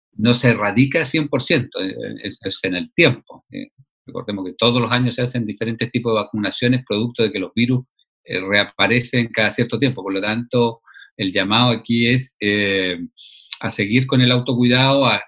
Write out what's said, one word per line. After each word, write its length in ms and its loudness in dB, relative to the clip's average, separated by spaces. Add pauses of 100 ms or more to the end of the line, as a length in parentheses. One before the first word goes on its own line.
(180)
no 180 4
se 140 2
erradica 540 2
cien 260 0
por 120 0
ciento, 400 0
eh, 140 -6 (260)
es, 220 -10
es 180 -6
en 140 -2
el 180 -6
tiempo. 580 0
Eh, 180 -12 (360)
recordemos 380 -8
que 140 -8
todos 240 2
los 100 -2
años 220 0
se 80 -4
hacen 240 -2
diferentes 460 -6
tipos 200 -2
de 100 0
vacunaciones 600 -2
producto 380 -2
de 100 2
que 60 -6
los 160 -6
virus, 320 0 (380)
eh, 160 -6
reaparecen 880 0
cada 240 0
cierto 260 -2
tiempo. 240 0
Por 100 -6
lo 80 -2
tanto, 640 -2 (340)
el 160 -2
llamado 400 2
aquí 360 0
es, 320 0
eh, 580 0 (640)
a 80 -4
seguir 380 0
con 140 4
el 100 4
autocuidado, 720 4
a, 220 2